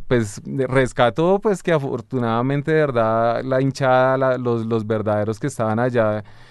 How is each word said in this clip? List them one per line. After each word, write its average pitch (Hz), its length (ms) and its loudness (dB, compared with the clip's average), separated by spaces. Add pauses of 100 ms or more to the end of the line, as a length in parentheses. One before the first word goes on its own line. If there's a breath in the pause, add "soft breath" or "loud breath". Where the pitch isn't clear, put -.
pues 117 380 0
de-, 135 220 -4
rescato 131 760 2
pues 202 220 -2
que 175 80 0
afortunadamente 131 1000 -2
de 156 100 2
verdad 117 640 2
la 131 180 0
hinchada, 131 560 2
la, 131 200 0
los, 120 280 -2
los 113 200 -2
verdaderos 107 540 -2
que 151 80 -4
estaban 110 320 -2
allá 110 440 0 (280 soft breath)